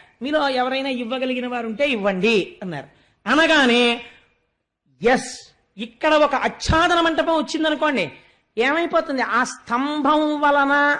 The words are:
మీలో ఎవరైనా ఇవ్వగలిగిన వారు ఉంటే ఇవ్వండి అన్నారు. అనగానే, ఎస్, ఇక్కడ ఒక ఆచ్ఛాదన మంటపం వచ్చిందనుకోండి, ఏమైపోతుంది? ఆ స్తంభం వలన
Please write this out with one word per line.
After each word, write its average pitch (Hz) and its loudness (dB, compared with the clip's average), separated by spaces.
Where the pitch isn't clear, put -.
మీలో 294 0
ఎవరైనా 262 -2
ఇవ్వగలిగిన 247 -4
వారు 247 -6
ఉంటే 254 -2
ఇవ్వండి 202 0
అన్నారు. 160 -10
అనగానే, 247 2
ఎస్, - -2
ఇక్కడ 269 -2
ఒక 294 4
ఆచ్ఛాదన 330 0
మంటపం 330 0
వచ్చిందనుకోండి, 302 -2
ఏమైపోతుంది? 311 0
ఆ 226 0
స్తంభం 294 -2
వలన 285 2